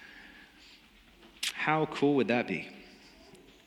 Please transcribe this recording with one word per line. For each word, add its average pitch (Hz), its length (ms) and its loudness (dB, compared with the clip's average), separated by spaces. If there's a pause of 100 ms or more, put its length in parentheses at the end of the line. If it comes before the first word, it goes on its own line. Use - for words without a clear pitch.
(1500)
How 156 340 0
cool 143 280 2
would 113 140 2
that 120 180 2
be? 82 220 -6 (960)